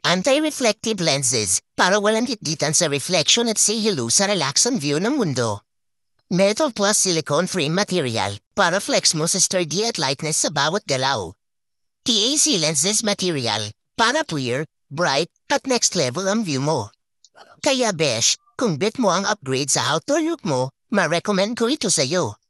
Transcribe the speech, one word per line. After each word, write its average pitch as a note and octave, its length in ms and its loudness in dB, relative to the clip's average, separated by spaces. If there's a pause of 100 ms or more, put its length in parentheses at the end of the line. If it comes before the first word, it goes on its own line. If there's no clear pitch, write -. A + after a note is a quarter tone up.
Anti-reflective A3 960 0
lenses, C3 560 0 (160)
para G3+ 240 4
walang A3 320 0
hitgitan D#3 400 -2
sa E3 160 2
reflection F3 640 0
at G#3 80 -2
say G#3+ 240 0
hello E3 320 0
sa G3 160 2
relaxing F#3+ 480 0
view C#3+ 240 0
ng C#4 160 0
mundo. A#2+ 400 0 (720)
Metal G3 400 4
Plus G#3 320 0
silicone D#3+ 480 0
frame D#3+ 240 0
material, A#2+ 640 -2 (160)
para F3+ 240 2
flex G#3 320 0
mo D#3+ 160 -2
sa F3+ 160 0
sturdy F3+ 480 -2
at - 80 -8
lightness D3+ 480 -2
sa F3+ 80 -2
bawat D#3 320 0
galaw. C3 480 -2 (720)
T A#3+ 80 2
A B3 240 0
C D4 240 2
lenses D#3+ 400 0
material, C3 720 -2 (240)
para B3 240 2
clear, C3+ 400 -4 (240)
bright, D3+ 400 0 (240)
at C#4 160 0
next A#3+ 320 0
level D#3 320 -2
ang A3 160 0
view C3+ 160 -2
mo. C#3+ 320 -2 (640)
Kaya B3+ 320 2
besh, C#3+ 480 0 (160)
kung F3+ 240 0
bet A3 240 -2
mo G3 80 4
ang G3 160 0
upgrade C3+ 480 -2
sa B2 160 0
outdoor C#4 320 0
look D#4+ 240 -4
mo, C3 240 0 (240)
ma-recommend F#3+ 640 0
ko A#3 80 0
ito B3 240 -2
sa'yo. D3 480 -2 (120)